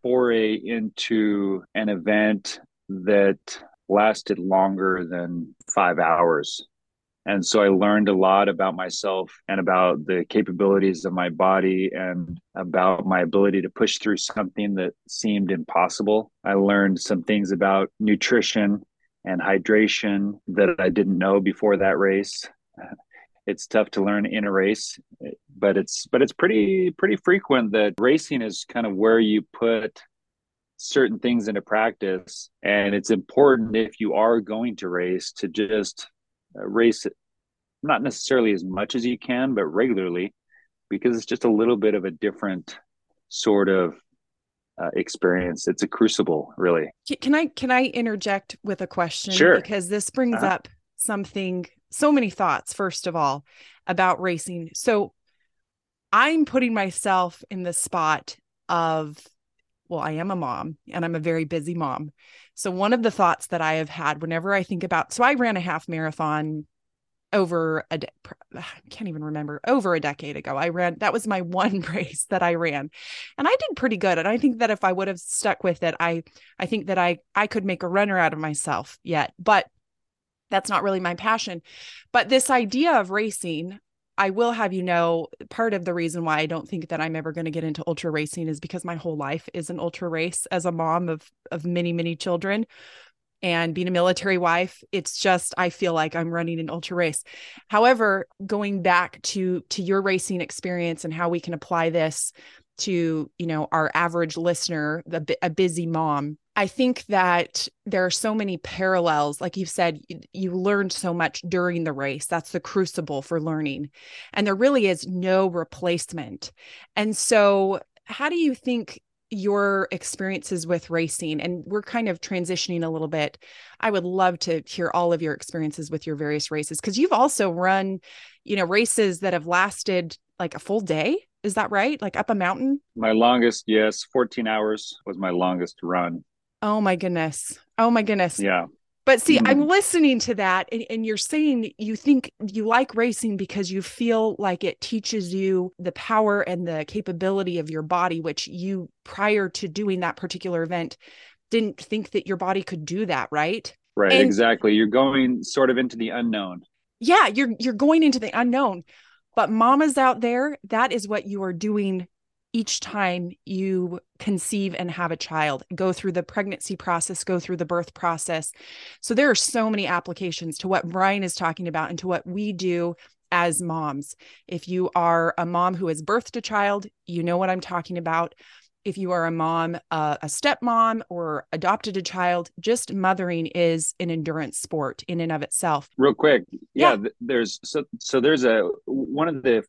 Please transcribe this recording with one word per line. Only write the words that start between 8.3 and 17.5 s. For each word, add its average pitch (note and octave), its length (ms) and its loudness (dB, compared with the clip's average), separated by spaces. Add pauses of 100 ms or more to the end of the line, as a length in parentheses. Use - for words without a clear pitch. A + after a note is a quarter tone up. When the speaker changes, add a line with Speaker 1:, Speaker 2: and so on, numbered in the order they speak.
Speaker 1:
about F#2+ 280 0
myself F#2 560 -4 (160)
and F#2+ 120 -2
about F2+ 460 2
the F2+ 240 0
capabilities F#2+ 720 2
of F#2 80 -2
my F2+ 180 0
body F#2+ 600 2
and F2 480 -6 (140)
about F#2 540 0
my F#2 140 2
ability F#2+ 420 2
to F2 80 -6
push - 260 0
through G#2 200 0
something G2+ 580 -4
that F2+ 180 -2 (140)
seemed G2+ 440 -2
impossible. G2 800 0 (120)
I G2 100 0
learned G2 460 4
some F#2 240 -2
things G2+ 280 0